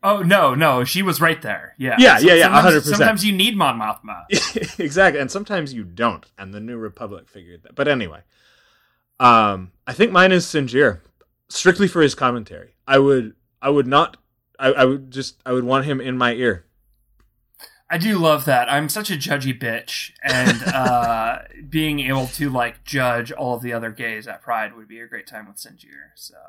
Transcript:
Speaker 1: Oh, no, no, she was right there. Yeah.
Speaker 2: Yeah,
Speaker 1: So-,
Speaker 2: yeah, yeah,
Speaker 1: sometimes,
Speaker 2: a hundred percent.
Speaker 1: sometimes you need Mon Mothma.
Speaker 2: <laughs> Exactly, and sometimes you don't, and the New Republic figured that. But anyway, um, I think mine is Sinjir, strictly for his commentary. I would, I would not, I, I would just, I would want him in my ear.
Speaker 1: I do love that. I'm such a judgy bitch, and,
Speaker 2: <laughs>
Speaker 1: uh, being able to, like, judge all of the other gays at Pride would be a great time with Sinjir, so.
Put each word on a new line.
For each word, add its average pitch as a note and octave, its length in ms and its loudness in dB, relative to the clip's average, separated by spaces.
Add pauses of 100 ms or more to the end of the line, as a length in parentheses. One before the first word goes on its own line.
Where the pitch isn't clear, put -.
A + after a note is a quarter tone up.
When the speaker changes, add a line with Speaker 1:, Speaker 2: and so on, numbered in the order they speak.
Speaker 1:
Oh, G3 200 0
no, E3+ 320 4
no, C#3 300 2
she F3+ 180 -4
was E3 180 -2
right D#3+ 220 0
there. - 360 -10
Yeah. B2 200 -2
Speaker 2:
Yeah, A3+ 200 8
Speaker 1:
So-, C#3 100 4
Speaker 2:
yeah, F3 60 8
yeah, E3 100 8
Speaker 1:
sometimes, C#3 140 6
Speaker 2:
a D3+ 40 6
hundred E3 180 6
percent. E3+ 160 -2
Speaker 1:
sometimes G#3+ 300 2
you G#3 60 2
need G3+ 240 -2
Mon C#3 220 0
Mothma. G#2+ 1000 -8
Speaker 2:
<laughs> - 0 -
Exactly, E3 420 2
and C3 100 -6
sometimes F#3 440 -8
you A2 100 -10
don't, F2+ 400 -4 (140)
and F#2+ 160 -16
the G#2 60 -14
New A#2 180 -14
Republic G2+ 500 -14
figured F2 360 -20
that. - 100 -20
But C#3 140 -2
anyway, G#2+ 320 -4 (960)
um, G#2+ 540 4 (140)
I B2+ 80 -12
think G3+ 180 0
mine F#3 180 6
is F3+ 160 2
Sinjir, B2+ 540 0 (480)
strictly F#3 400 2
for E3+ 140 0
his C#3 120 2
commentary. A#2+ 600 -6 (120)
I C3+ 120 4
would, C3+ 360 2 (280)
I C3+ 80 -2
would C#3+ 160 0
not, C#3+ 320 0 (420)
I, C3+ 120 2
I C#3 120 4
would C3+ 260 -2
just, C3 360 -12
I B2+ 60 -4
would B2+ 120 -2
want C3 220 -2
him C#3 140 -4
in B2+ 180 -8
my A#2+ 160 0
ear. A2+ 320 -2 (1200)
Speaker 1:
I E3+ 80 -4
do G3+ 200 -2
love D#3 260 2
that. B2+ 260 0
I'm D3 200 0
such G#3 200 -8
a F#3 40 -4
judgy C#3 440 -4
bitch, - 520 -8 (120)
and, B2+ 400 0
Speaker 2:
<laughs> - 100 -6
Speaker 1:
uh, A#2+ 680 -2 (300)
being D#3 320 -4
able C3 280 -2
to, C#3+ 220 -4
like, A#2+ 340 -6
judge B2 480 -4
all B2 240 -6
of A2+ 60 -12
the A#2+ 100 -8
other A#2 180 -8
gays A2 380 -10
at G2+ 140 -18
Pride A2 340 -6
would A2 100 -20
be A2+ 140 -20
a A#2 80 -20
great A2 180 -16
time G#2+ 220 -20
with G#2 80 -20
Sinjir, - 580 -20
so. - 220 -20 (120)